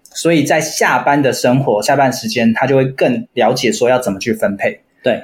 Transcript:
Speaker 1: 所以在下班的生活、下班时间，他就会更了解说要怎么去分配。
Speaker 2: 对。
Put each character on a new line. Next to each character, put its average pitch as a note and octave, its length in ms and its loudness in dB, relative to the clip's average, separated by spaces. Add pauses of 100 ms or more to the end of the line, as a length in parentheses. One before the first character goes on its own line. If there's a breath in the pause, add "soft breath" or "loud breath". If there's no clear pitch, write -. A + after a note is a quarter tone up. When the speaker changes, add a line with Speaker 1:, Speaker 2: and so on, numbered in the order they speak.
(120)
Speaker 1:
所 - 200 -2
以 D3+ 100 2
在 D#3+ 180 0
下 D#3 380 -2
班 C#3+ 220 0
的 C3 120 2
生 B2+ 300 2
活、 A2 200 0
下 C#3 140 0
班 C3+ 160 2
时 A#2 160 -6
间， A2+ 240 2
他 C3 140 -2
就 C3+ 100 2
会 C3+ 80 2
更 C3 500 -2
了 A#2 180 2
解 A#2+ 200 0
说 A#2+ 160 0
要 B2 100 2
怎 A2 140 -4
么 F#2+ 60 -8
去 A2+ 140 -4
分 G2+ 240 -2
配。 G#2+ 240 -4 (240)
Speaker 2:
对。 A#2+ 200 0